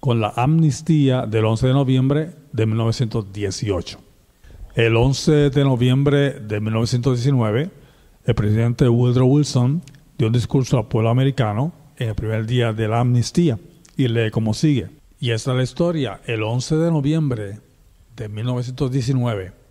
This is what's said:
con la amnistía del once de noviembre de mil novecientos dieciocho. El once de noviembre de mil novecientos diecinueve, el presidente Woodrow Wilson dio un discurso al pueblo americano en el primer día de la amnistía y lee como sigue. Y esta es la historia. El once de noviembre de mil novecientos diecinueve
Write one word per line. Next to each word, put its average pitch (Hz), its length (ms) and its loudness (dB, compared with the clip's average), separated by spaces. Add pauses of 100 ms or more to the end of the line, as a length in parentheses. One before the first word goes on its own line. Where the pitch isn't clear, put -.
con 117 220 0
la 107 140 -2
amnistía 139 880 2
del 110 180 0
once 110 220 0
de 131 80 2
noviembre 139 580 0 (180)
de 110 140 -2
mil 107 140 -2
novecientos 113 520 -2
dieciocho. 98 680 -6 (760)
El 113 220 2
once 143 540 2
de 143 120 2
noviembre 139 800 2
de 107 200 -4
mil 110 120 -2
novecientos 120 460 0
diecinueve, 123 520 0 (540)
el 120 100 0
presidente 113 540 2
Woodrow 123 400 4
Wilson 139 540 2 (340)
dio 117 120 0
un 113 40 0
discurso 123 460 0
al 113 100 -2
pueblo 113 220 2
americano 127 640 0 (260)
en 120 100 -4
el 107 60 -6
primer 110 320 -4
día 117 260 0
de 107 160 -2
la 117 120 0
amnistía 123 580 2 (400)
y 135 100 2
lee 113 220 0
como 110 240 -2
sigue. 131 340 0 (320)
Y 120 120 -2
esta 113 180 -4
es 127 80 0
la 127 40 0
historia. 143 600 -4
El 113 180 -4
once 123 320 -2
de 165 160 0
noviembre 139 680 -2 (560)
de 110 140 -12
mil 107 160 -8
novecientos 127 440 -4
diecinueve 120 640 -2 (180)